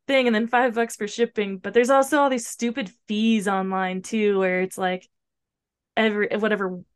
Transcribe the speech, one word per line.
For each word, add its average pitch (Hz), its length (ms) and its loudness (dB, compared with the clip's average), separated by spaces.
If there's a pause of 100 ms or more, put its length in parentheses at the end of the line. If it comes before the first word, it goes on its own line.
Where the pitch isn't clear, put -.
thing 262 200 2
and 226 80 4
then 226 120 0
five 247 280 2
bucks 233 220 -2
for 208 100 -6
shipping." 208 520 -4
But 196 160 -8
there's 240 160 4
also 269 300 4
all 277 100 2
these 247 180 -4
stupid 233 420 -4 (160)
fees 214 420 0
online 190 520 -2
too, 208 380 0
where 185 240 0
it's 185 160 -6
like 185 280 -4 (880)
every, 214 320 2 (100)
whatever, 196 420 -2 (160)